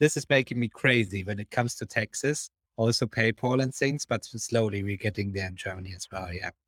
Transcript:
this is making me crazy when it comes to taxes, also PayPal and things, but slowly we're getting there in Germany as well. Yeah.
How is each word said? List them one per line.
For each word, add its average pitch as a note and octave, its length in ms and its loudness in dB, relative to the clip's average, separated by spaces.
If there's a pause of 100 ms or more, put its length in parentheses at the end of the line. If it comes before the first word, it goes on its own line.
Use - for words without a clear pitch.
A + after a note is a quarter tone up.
this D3+ 160 6
is C#3+ 120 -4
making C3+ 300 4
me A#2 100 0
crazy G#2+ 560 2
when G2+ 140 -4
it G#2 120 -10
comes A#2+ 260 0
to A2 100 -8
taxes, - 640 -2 (280)
also A#2 300 2
PayPal A#2+ 560 0
and C3 120 -4
things, C#3 320 0
but A2+ 180 -2
slowly A2 580 -2
we're G2+ 140 -2
getting G2+ 360 -2
there F#2+ 160 -4
in F#2 80 -10
Germany F#2 380 -10
as - 160 -12
well. F#2 220 -8
Yeah. F2+ 180 -8 (180)